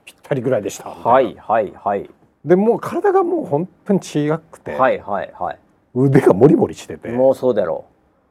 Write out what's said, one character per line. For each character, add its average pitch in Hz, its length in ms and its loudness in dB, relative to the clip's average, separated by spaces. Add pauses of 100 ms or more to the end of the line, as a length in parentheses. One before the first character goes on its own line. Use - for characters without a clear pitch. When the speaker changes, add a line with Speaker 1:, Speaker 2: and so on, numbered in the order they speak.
Speaker 1:
ぴ - 100 -20
っ - 80 -20
た - 140 -6
り 127 60 -6
ぐ 127 80 -2
ら 123 100 0
い - 20 -12
で 95 80 -6
し - 80 -14
た、 - 120 -16
み - 60 -16
た - 40 -20
い - 40 -20
な。 120 80 0
Speaker 2:
は 135 100 6
い、 110 160 -2
は 110 240 -2
い、 82 140 -6
は 101 200 -6
い。 - 140 -8 (340)
Speaker 1:
で、 160 120 2
も 214 200 2
う 156 40 -6
体 349 340 -2
が 381 100 2
も 349 200 -4
う - 20 -10
本 156 220 -4 (180)
当 202 80 0
に 180 60 2
違 147 300 -4 (220)
く - 80 -20
て、 - 140 -12
Speaker 2:
は 131 180 2
い、 92 80 -4
は 95 240 -6
い、 - 140 -14
は 87 160 -6
い。 - 60 -20 (360)
Speaker 1:
腕 135 260 4
が 359 120 4
モ 110 140 6
リ 233 80 6
モ 233 120 2
リ - 60 -8
し - 140 -18
て 78 100 -12
て。 104 120 -14
Speaker 2:
も 127 220 2
う 131 40 2
そ 127 160 -2
う - 20 2
だ 101 120 0
ろ 78 200 -6 (460)